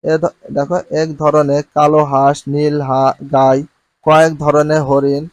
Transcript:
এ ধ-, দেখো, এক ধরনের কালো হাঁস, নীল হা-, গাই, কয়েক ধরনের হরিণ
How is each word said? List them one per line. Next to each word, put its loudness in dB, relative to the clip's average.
এ -2
ধ-, -6
দেখো, -4
এক -6
ধরনের 0
কালো 2
হাঁস, 0
নীল -2
হা-, -2
গাই, 2
কয়েক 4
ধরনের 0
হরিণ -2